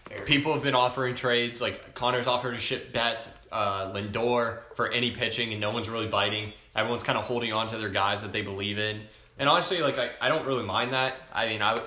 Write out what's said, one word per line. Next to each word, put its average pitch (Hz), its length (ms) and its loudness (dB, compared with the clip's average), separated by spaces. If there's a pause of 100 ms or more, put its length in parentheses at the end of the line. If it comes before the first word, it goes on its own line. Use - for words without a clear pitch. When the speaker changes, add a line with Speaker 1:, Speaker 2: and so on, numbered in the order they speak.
Speaker 1:
scarce. - 200 -10
Speaker 2:
people 147 260 4
have 135 100 0
been 139 120 4
offering 127 400 2
trades. 120 460 0
Like, - 340 -4
Connor's 123 320 0
offered 123 240 0
to 117 80 -4
ship - 320 -4
Betts, 117 380 -2 (220)
uh, 98 420 0
Lindor 117 640 0 (180)
for 113 160 -2
any 120 200 2
pitching, 113 420 -2
and 104 80 -4
no 104 100 0
one's 110 180 -2
really 113 180 -4
biting. 104 440 0 (240)
Everyone's 113 280 0
kinda 120 180 2
holding 117 320 -2
on 110 180 0
to 117 60 -6
their 107 120 -2
guys 101 340 2
that 101 100 -8
they 107 80 0
believe 101 360 -4
in. 107 260 -2 (360)
And 139 80 2
honestly, 170 340 4
like, 131 180 2
I, 120 100 0 (100)
I 123 100 2
don't 151 180 2
really 127 160 0
mind 113 300 0
that. 131 220 0 (160)
I 117 160 0
mean, 107 140 -2
I, 113 260 4